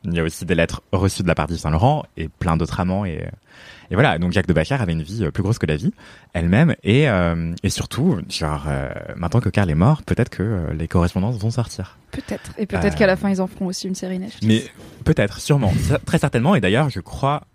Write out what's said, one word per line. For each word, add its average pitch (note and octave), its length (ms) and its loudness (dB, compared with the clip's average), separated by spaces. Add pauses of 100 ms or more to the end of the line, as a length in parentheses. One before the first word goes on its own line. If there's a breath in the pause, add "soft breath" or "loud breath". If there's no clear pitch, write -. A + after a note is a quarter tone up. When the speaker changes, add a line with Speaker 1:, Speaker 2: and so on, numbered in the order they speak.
Speaker 1:
Il E2+ 80 -2
y E2+ 80 0
a - 20 0
aussi E2 220 -6
des E2+ 100 0
lettres E2+ 260 0 (120)
reçues F#2+ 300 2
de F2+ 40 2
la D#2+ 80 4
part D2+ 120 -2
d'Yves E2 120 -4
Saint D#2 120 -2
Laurent, A#2+ 340 2 (100)
et D#2+ 140 -8
plein E2 260 -2
d'autres - 240 -2
amants, F#2 260 -2
et, D#2 220 -6 (640 loud breath)
et F2 40 -2
voilà. G#2+ 220 4
Donc F2 140 0
Jacques F#2 160 2
de F2+ 60 4
Bacher D#2 220 2
avait G2 180 -2
une D#2+ 80 -2
vie, F#2+ 240 -4
euh, D2+ 60 0
plus F#2+ 120 -4
grosse F#2+ 160 0
que - 60 0
la D2+ 100 0
vie E2 160 -2 (400 loud breath)
elle-même, G2 420 4 (100)
et, C3 260 4
euh, E2+ 440 0 (100)
et F#2 60 2
surtout, C3+ 480 0 (120)
genre, D2+ 400 -4
euh, C2+ 180 -2 (300)
maintenant B2 240 0
que G#2 80 0
Karl G2 200 2
est D2+ 60 2
mort, A#2+ 280 4
peut-être - 260 0
que, - 120 -8
euh, F2+ 320 -2
les D#2+ 140 -4
correspondances F#2 500 0
vont G#2+ 140 -2
sortir. - 460 -6 (140)
Speaker 2:
Peut-être. - 460 -10
Et G#3+ 80 -2
peut-être G3 280 0
Speaker 1:
Euh, D#3 40 -6
Speaker 2:
qu'à G#3 100 6
la F#3 100 4
fin, G3+ 120 -2
ils F#3+ 120 0
en F#3 60 -2
feront - 180 -8
aussi F#3 240 -6
une F#3 60 -4
série F#3 240 -6
Netflix. G3 280 -8
Speaker 1:
mais A2 160 4 (400)
peut-être, - 380 2
sûrement, B2+ 400 2
ça, E2+ 180 0
très - 180 -2
certainement. C#3 380 2
Et C3 60 2
d'ailleurs, A2+ 280 2
je G2 120 -6
crois C#3 420 -4 (120)